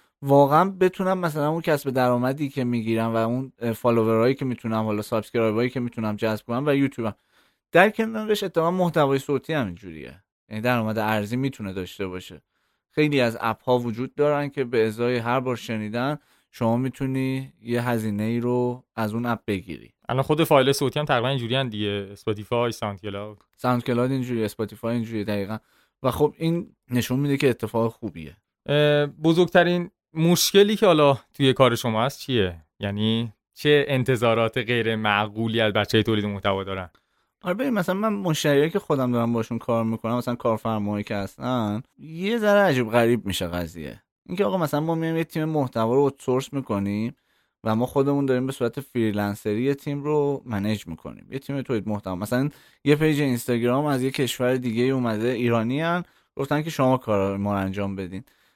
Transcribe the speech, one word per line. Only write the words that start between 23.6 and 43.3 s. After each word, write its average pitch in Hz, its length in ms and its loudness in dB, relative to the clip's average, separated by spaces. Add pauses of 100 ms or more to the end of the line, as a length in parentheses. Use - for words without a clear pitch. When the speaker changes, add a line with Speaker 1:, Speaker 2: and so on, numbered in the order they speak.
Speaker 1:
اینجوریه، 123 340 -2
اسپاتیفای 110 500 -4
اینجوریه، 113 280 -4
دقیقاً. 104 340 -4 (460)
و 127 80 2
خب 147 260 0
این 165 380 -2 (160)
نشون 123 280 0
می‌ده 143 180 0
که 139 120 2
اتفاق 113 420 -2
خوبیه. 82 460 -12 (280)
Speaker 2:
اه، 147 400 2
بزرگترین 175 840 2 (220)
مشکلی 175 600 4
که 214 100 2
حالا 147 320 6 (160)
توی 131 200 4
کار 123 220 6
شما 113 280 -2
هست 139 160 -4
چیه؟ 92 460 -2 (140)
یعنی 110 540 -2 (200)
چه 147 340 4
انتظارات 117 720 2
غیر 113 380 0
معقولی 107 680 0
از 107 120 2
بچه‌های 107 300 2
تولید 104 220 0
محتوا 98 380 -2
دارن؟ 95 260 -8 (540)
Speaker 1:
آره 262 100 -2
ببین، 254 200 -2
مثلاً 185 220 0
من 214 180 -2
مشتریایی 156 560 2
که 196 100 -2
خودم 131 320 0
دارم 117 220 0
باشون 113 240 -2
کار 113 260 0
می‌کنم، 113 340 -2
مثلاً 120 180 -4
کارفرماهایی 107 680 -2
که 107 120 -6
هستن، 117 640 -4 (160)
یه 175 400 -6
ذره 208 220 4
عجیب 127 300 4
غریب 117 360 4
می‌شه 92 220 -4